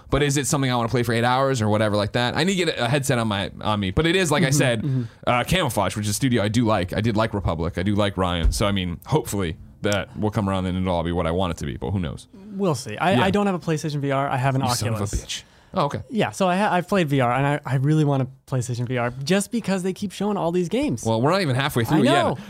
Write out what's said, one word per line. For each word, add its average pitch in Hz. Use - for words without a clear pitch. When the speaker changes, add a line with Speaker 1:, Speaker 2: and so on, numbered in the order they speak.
Speaker 1:
but 139
is 143
it 131
something 135
I 123
wanna 117
play 120
for 117
eight 117
hours 131
or 107
whatever 107
like 104
that? 120
I 147
need 196
to 175
get 147
a 120
headset 135
on 113
my, 98
on 104
me. 95
But 156
it 170
is, 185
like 147
I -
Speaker 2:
Mm-hmm, 139
Speaker 1:
said, 123
Speaker 2:
mm-hmm. 131
Speaker 1:
uh, 120
Camouflage, 117
which 104
is 104
a 104
studio 120
I 104
do 117
like. 104
I 101
did 110
like 110
Republic. 85
I 87
do 101
like 101
Ryan. 87
So, 107
I 101
mean, 90
hopefully 101
that -
will 104
come 101
around 95
and 90
it'll 92
all 85
be 85
what 85
I 80
want 90
it 82
to 78
be, 62
but 65
who 101
knows? 80
Speaker 2:
We'll 190
see. -
I, 175
Speaker 1:
Yeah. -
Speaker 2:
I 196
don't 202
have 190
a -
PlayStation 151
V 139
R. 135
I 135
have 131
an 135
Speaker 1:
You 131
son 107
of 110
a -
Speaker 2:
Oculus. 101
Speaker 1:
bitch. -
Oh, 160
okay. 127
Speaker 2:
Yeah, 202
so 190
I 180
ha-, 202
I've 180
played 185
V 139
R 120
and 135
I, 147
I 123
really 151
want 139
a 131
PlayStation 123
V 123
R 120
just 190
because 190
they 185
keep 185
showing 202
all 165
these 180
games. 226
Speaker 1:
Well, 113
we're 143
not 196
even 135
halfway 135
through 151
Speaker 2:
I -
Speaker 1:
yet. 294
Speaker 2:
know. 320